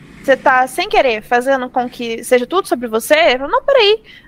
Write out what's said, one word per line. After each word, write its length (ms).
você 140
tá, 300
sem 240
querer, 320
fazendo 480
com 180
que 340
seja 240
tudo 220
sobre 180
você, 520
não, 240
peraí, 400